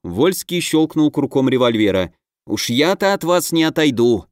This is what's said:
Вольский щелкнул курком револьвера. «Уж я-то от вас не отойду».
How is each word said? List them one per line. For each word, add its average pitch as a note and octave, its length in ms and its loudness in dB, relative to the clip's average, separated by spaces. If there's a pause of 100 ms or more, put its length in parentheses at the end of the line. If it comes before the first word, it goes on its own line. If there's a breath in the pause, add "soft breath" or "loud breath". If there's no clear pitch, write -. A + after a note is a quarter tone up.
Вольский E3 560 -2
щелкнул D#3 520 0
курком C3+ 360 0
револьвера. A2 680 0 (320)
«Уж - 240 -4
я-то E3+ 440 0
от G3 100 -6
вас E3+ 300 0
не E3 100 2
отойду». A#2+ 680 0